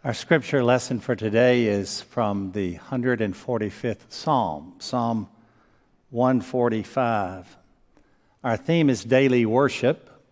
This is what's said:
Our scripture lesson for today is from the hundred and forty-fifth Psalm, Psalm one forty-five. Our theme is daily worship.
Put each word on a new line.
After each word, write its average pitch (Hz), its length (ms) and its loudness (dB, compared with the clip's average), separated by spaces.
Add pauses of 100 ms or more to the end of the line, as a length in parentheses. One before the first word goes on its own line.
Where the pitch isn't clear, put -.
Our 123 100 -2
scripture 139 500 0
lesson 123 360 2
for 120 160 -4
today 117 500 2
is 101 360 -2
from 101 500 -4
the 92 240 -4
hundred 123 440 -4
and 98 160 -2
forty-fifth 110 720 -6
Psalm, 90 680 -4
Psalm 117 500 -4 (840)
one 127 280 2
forty-five. 110 1160 -2 (880)
Our 117 140 0
theme 160 340 2
is 113 120 -2
daily 123 440 4
worship. 139 640 0 (200)